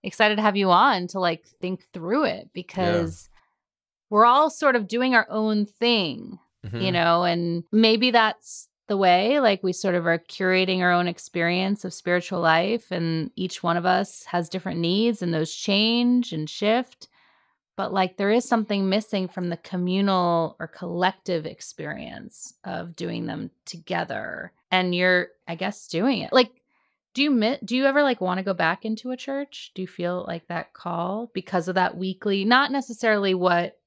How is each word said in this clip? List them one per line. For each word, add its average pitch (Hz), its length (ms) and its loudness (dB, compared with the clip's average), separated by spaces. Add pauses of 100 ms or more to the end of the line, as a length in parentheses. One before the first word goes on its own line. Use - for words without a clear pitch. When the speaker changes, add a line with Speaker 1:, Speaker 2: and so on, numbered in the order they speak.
Speaker 1:
excited 214 340 2
to 214 60 0
have 208 140 4
you 196 160 2
on 190 360 4
to, 190 120 -6
like, 170 240 0 (160)
think 180 320 -6
through 196 320 -2
it, 190 200 -2
Speaker 2:
Yeah. - 100 -20
Speaker 1:
because 175 720 -4 (800)
we're 208 160 6
all 285 240 6
sort 277 240 0
of 214 140 0
doing 254 260 0
our 226 160 4
own 214 360 0
thing, 214 720 -2 (260)
you 95 60 -10
Speaker 2:
Mm-hmm. 180 220 -2
Speaker 1:
know, 170 320 4
and 170 460 -2
maybe 220 400 4
that's - 580 0 (200)
the 202 80 -2
way, 196 420 4
like, 214 240 2
we 180 120 0
sort 185 200 0
of 170 120 0
are 170 120 2
curating 185 640 0
our 180 100 4
own 175 180 4
experience 180 760 -2
of 175 80 -8
spiritual 180 480 -2
life, 170 500 2
and 165 460 -2
each - 260 -6
one 170 140 0
of 170 80 -2
us 185 400 0
has 175 240 -4
different 180 320 -6
needs, 208 400 0
and 170 140 -2
those 156 200 -2
change 233 800 0
and 156 160 -6
shift. - 580 -2 (720)
But, 190 160 -6
like, 185 240 -2
there 202 140 0
is 240 180 2
something 208 400 0
missing 190 400 -2
from 180 220 -6
the 165 80 -8
communal 180 1000 0
or 165 100 -8
collective 175 760 -4
experience - 1080 -12 (100)
of 175 320 -10
doing - 300 -6
them - 240 -8 (160)
together. - 840 -8 (180)
And 185 240 0
you're, 180 340 2 (180)
I 170 80 -8
guess, 190 320 -8
doing 208 360 0
it. - 100 -6
Like, 247 180 4 (640)
do 254 100 -2
you 294 80 2
mi-, 233 320 2
do 233 140 -4
you 262 80 2
ever, 277 180 4
like, 254 200 2
wanna 185 200 -2
go 190 120 -2
back 175 320 -2
into 220 240 -6
a 254 80 -6
church? 277 560 -10
Do 185 80 -8
you 180 60 -8
feel, 175 380 -4
like, 170 220 -10
that 170 240 -8
call 185 640 -6
because 170 340 -4
of 180 60 -4
that 180 220 0
weekly, 190 500 -2
not 254 260 4
necessarily 214 640 0
what 175 520 0